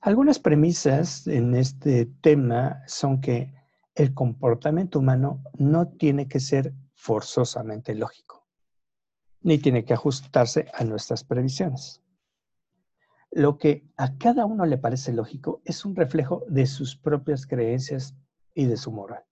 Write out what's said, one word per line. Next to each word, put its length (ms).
Algunas 380
premisas 880
en 280
este 500
tema 800
son 340
que 340
el 180
comportamiento 840
humano 440
no 320
tiene 380
que 120
ser 340
forzosamente 1000
lógico, 500
ni 160
tiene 280
que 80
ajustarse 800
a 100
nuestras 400
previsiones. 760
Lo 260
que 380
a 220
cada 280
uno 200
le 120
parece 360
lógico 500
es 220
un 100
reflejo 540
de 160
sus 320
propias 500
creencias 680
y 120
de 100
su 160
moral. 400